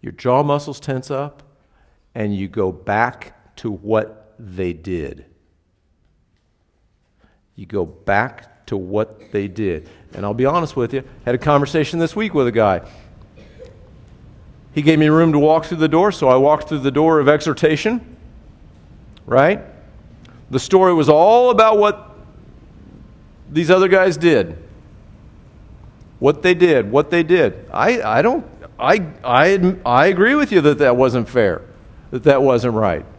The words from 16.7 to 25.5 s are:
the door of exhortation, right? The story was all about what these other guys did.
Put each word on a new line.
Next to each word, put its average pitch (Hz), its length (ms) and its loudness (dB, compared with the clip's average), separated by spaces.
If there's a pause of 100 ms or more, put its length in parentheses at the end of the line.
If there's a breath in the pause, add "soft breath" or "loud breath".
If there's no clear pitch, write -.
the 135 120 -2
door 156 280 2
of 139 100 2
exhortation, 156 880 -2 (1080)
right? 147 340 2 (920 loud breath)
The - 100 -2
story 185 340 2
was 151 140 0
all 214 420 6
about 220 280 4
what 208 380 -2 (1300)
these 156 200 -2
other 185 180 4
guys 185 280 2
did. 123 400 0 (1600)